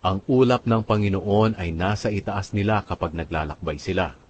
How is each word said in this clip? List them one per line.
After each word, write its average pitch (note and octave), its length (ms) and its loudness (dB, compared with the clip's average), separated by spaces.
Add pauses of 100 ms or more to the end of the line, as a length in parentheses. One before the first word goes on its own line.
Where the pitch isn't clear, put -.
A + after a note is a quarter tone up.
ang F#2+ 240 0
ulap B2 400 4
ng A2+ 160 2
Panginoon G#2 720 2
ay E2+ 160 -4
nasa G2+ 400 -2
itaas G2 400 -4
nila G#2 320 0
kapag E2 320 -6
naglalakbay D#2 640 -6
sila. F2+ 320 -2 (160)